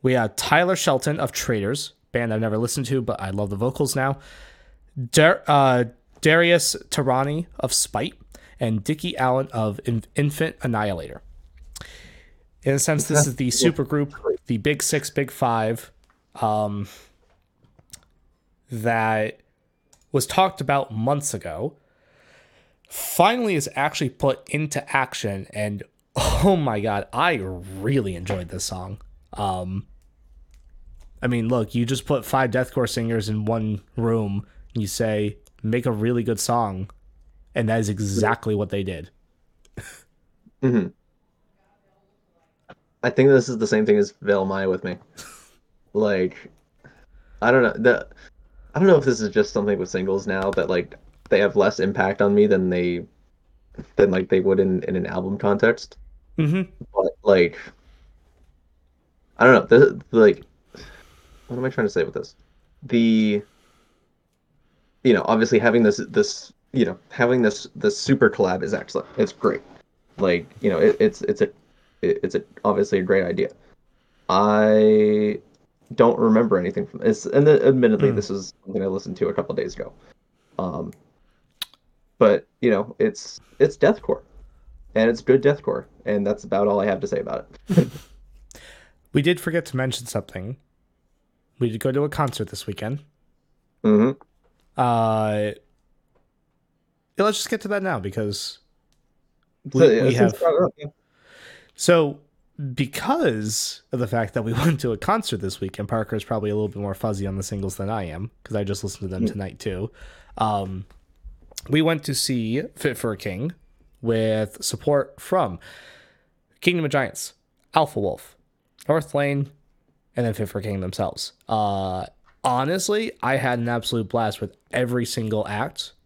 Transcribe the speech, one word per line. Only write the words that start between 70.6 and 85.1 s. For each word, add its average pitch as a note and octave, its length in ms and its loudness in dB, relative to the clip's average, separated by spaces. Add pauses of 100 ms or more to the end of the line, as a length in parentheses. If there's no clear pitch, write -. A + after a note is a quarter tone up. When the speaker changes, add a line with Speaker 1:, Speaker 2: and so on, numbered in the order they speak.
Speaker 2:
you G2+ 80 0
know, F2 80 0
it, F#2 200 4
it's, - 240 2
it's - 200 -2
a, - 80 0 (520)
it, F#2 220 0
it's F#2+ 100 -6
a, F#2 80 -2 (220)
obviously G2+ 340 0
a F#2 40 0
great F#2+ 220 2
idea. F2+ 260 -4 (800)
I G#2+ 1120 4 (540)
don't A#2 240 4
remember A2 400 4
anything F2+ 280 -4
from - 140 -16
this, - 260 0
and D3 200 4
then, D3+ 160 8
admittedly, B2+ 480 4
Speaker 1:
Hmm. A#2 60 -2
Speaker 2:
this G#2 140 -4
is G2 240 -8 (100)
something F#2+ 180 -6
I F#2+ 40 -2
listened F#2+ 320 -6
to - 100 0
a - 60 -4
couple - 200 -6
days - 200 -6
ago. - 180 -10 (640)
Um, E2+ 340 -6 (1300)
but, G#2 280 4 (140)
you A#2+ 100 2
know, G#2 280 -2
it's, - 420 -4 (180)
it's C#3+ 180 2
deathcore, - 460 0 (720)
and A2+ 160 4